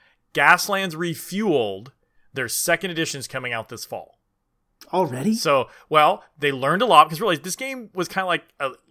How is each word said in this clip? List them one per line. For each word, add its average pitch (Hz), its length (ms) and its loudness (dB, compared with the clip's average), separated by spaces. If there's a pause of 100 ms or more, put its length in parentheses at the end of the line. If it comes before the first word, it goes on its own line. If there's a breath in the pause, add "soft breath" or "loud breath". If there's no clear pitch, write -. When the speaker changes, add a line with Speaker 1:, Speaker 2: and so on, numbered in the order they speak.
(320 soft breath)
Speaker 1:
Gaslands 175 640 4
Refueled, 156 920 -4 (460)
their 127 140 -6
second 175 440 -2
edition's 151 340 -6
coming 127 260 -10
out 113 160 -8
this 113 160 -14
fall. - 360 -16 (720)
Speaker 2:
Already? 170 420 0
Speaker 1:
So, 143 340 0 (200 loud breath)
well, 156 340 4 (160 soft breath)
they 143 140 0
learned 143 300 0
a 254 40 2
lot, 156 220 8
'cause 156 120 -8
really, 190 160 0
this 170 200 -10
game 262 380 -10
was 180 120 -4
kinda 190 200 -6
like 170 180 -2 (160)
a 135 100 -4 (200)